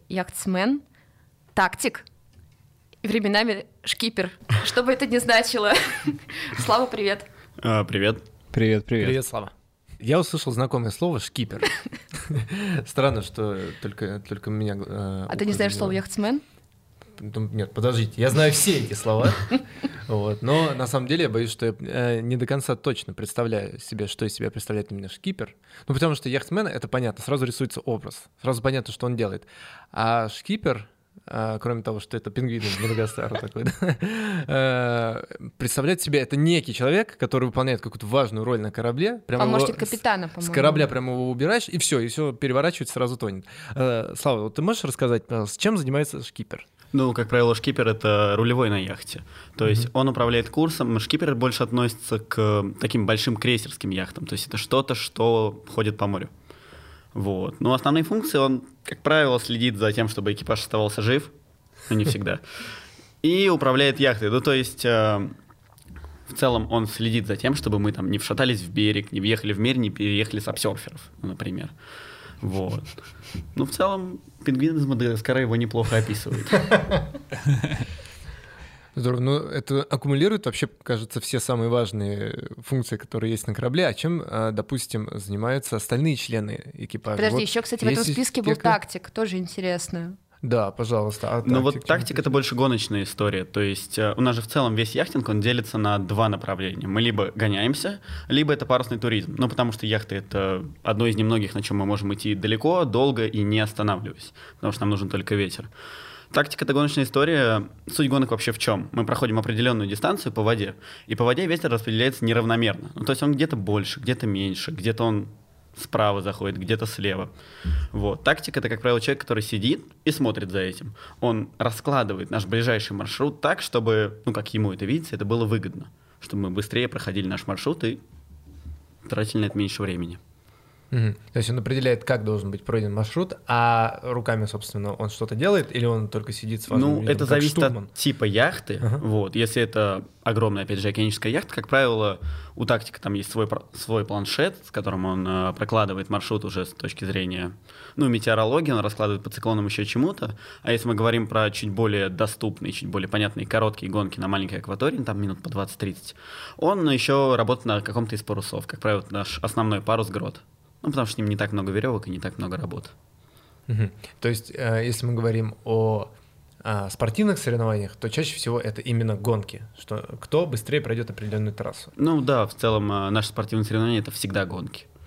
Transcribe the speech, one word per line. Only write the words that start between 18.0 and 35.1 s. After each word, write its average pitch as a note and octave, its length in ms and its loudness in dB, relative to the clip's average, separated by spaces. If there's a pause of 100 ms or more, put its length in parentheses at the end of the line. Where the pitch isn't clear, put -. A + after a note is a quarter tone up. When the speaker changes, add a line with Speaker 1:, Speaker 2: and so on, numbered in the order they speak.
Speaker 4:
я B2 140 4
знаю D3+ 220 6
все D3+ 260 4
эти G#2+ 160 -4
слова. A2 380 4 (180)
Speaker 1:
<laughs> C4 100 4 (480)
Speaker 4:
Вот. G#2 340 0
Но D3 320 2
на B2+ 140 -2
самом B2+ 180 0
деле D#3+ 180 2
я C3+ 40 2
боюсь, A2+ 240 0
что - 140 -2
я, A2 120 0
э, A#2+ 420 0
не A#2+ 160 0
до A#2+ 80 2
конца C3+ 300 0
точно - 400 -4
представляю G#2 640 -2
себе, G#2 300 -6
что - 160 -4
из G#2 100 -2
себя A2 160 -4
представляет G#2+ 400 -4
именно G2 180 -8
шкипер. - 460 -8 (320)
Ну, C#3 80 2
потому D3+ 220 4
что - 120 -6
яхтсмен — C#3 380 0
это - 220 -6
понятно, B2 340 -2
сразу C3+ 220 0
рисуется A#2+ 340 -4
образ, - 460 -6 (180)
сразу B2+ 180 0
понятно, C3 320 -2
что - 140 -6
он B2 100 0
делает. G#2 300 -2 (460)
А A2+ 360 2
шкипер, C3+ 600 -4 (400)
э, A2 320 -2
кроме A#2 240 -2
того, A2 160 -4
что - 160 -10
это A2 160 -6
пингвин A#2+ 300 -2
из G2 180 -4
Мадагаскара A2 480 0
<laughs> - 120 -4
такой, A2 260 -4 (140)
да, E3+ 160 2 (520)
э, B2 720 2 (360)